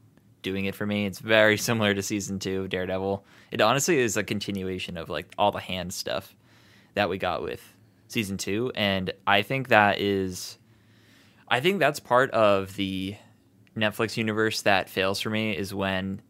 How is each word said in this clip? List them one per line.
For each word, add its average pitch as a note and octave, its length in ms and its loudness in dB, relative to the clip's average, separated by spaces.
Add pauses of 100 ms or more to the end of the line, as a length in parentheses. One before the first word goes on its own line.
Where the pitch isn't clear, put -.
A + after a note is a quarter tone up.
(440)
doing G2 220 -4
it G2 100 -4
for G#2 100 -6
me. G#2 220 -2
It's F2+ 100 -8
very G#2+ 400 6
<laughs> - 120 -4
similar G#2+ 260 2
to G2 80 -4
season G2 340 -4
two F#2+ 240 -4
of F#2+ 80 -6
Daredevil. F#2+ 560 -4 (240)
It A2 120 0
honestly C3+ 360 4
is A2+ 180 2
a G#2+ 80 0
continuation F#2+ 760 -6
of, E2 120 -10
like, D2+ 280 -8
all G2+ 140 2
the F2 80 -4
hand F#2 340 -8
stuff - 420 -8 (580)
that G2+ 160 0
we F#2+ 80 -4
got E2+ 240 -4
with - 200 -8 (460)
season G2 300 -4
two, G#2+ 380 -4
and G2 360 0 (140)
I G2+ 160 4
think C3 280 -4
that G#2 300 6
is, F#2+ 600 -2 (880)
I B2 120 2
think F#3 200 2
that's D3 200 2
part B2+ 300 4
of G2 460 4
the F#2+ 400 -4 (600)
Netflix A2 420 0
universe A2 440 0
that G2 260 2
fails G2 320 -2
for A2 120 -4
me, G#2+ 260 -2
is G2 160 -6
when F#2+ 560 -4